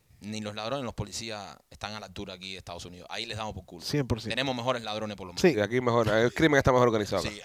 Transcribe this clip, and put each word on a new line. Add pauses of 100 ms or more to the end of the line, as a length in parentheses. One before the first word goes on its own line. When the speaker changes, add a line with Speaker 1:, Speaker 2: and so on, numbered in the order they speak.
(200)
Speaker 1:
ni
los
ladrones
ni
los
policías (100)
están
a
la
altura
aquí
de
Estados
Unidos.
Ahí
les
damos
por
culo.
Speaker 2:
Cien
por
ciento.
Speaker 1:
Tenemos
mejores
ladrones,
por
lo
menos.
Speaker 2:
Sí.
Speaker 3:
Sí,
aquí
mejor,
el
crimen
está
mejor
organizado
acá.
Speaker 1:
Sí,